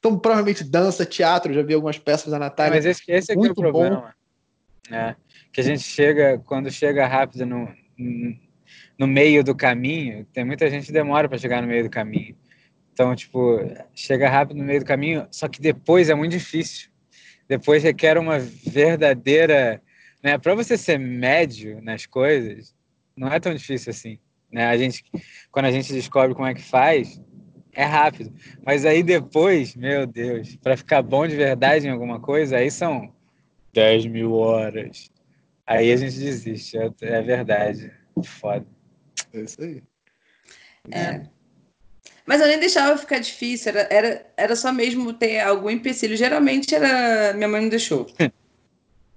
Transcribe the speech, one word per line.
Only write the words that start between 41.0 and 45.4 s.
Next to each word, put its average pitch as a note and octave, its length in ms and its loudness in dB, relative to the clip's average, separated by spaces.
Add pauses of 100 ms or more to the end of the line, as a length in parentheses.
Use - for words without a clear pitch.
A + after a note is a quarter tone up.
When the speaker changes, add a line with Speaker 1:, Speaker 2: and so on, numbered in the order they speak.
Speaker 1:
É. E2+ 260 -6 (1000)
Speaker 3:
Mas D4 140 2
eu D4+ 80 6
nem D4+ 100 2
deixava D4 400 2
ficar C#4 220 -4
difícil, A#3+ 500 -8
era, G3 180 0
era, A3 380 2 (100)
era A3 200 0
só B3+ 160 -2
mesmo A#3+ 400 -2
ter A3+ 280 -2